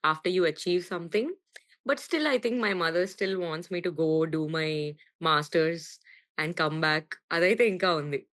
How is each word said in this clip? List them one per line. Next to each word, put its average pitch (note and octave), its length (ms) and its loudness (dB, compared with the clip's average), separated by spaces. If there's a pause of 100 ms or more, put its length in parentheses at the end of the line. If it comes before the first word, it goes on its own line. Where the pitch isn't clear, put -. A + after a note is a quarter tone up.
after D#3 260 0
you F#3 160 4
achieve F3 400 0
something. F3+ 420 -4 (580)
but C#4+ 140 0
still D4+ 260 -2
I C4+ 120 2
think A#3+ 200 0
my G#3+ 160 0
mother F3 320 0
still F#3+ 320 -4
wants E3+ 300 -4
me F3 120 -4
to F3 140 -4
go D#3 160 2 (140)
do D#3+ 240 -2
my D#3 220 -2 (480)
masters D#3+ 680 2 (500)
and D#3 220 -4
come D#3 240 0
back. D#3 260 0 (240)
అదైతే F#3+ 380 4
ఇంకా F#3 280 2
ఉంది. D3 240 -2 (140)